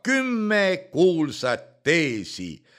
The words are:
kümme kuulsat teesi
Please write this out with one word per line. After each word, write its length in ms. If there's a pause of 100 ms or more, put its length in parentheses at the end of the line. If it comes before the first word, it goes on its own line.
kümme 880
kuulsat 960
teesi 680 (240)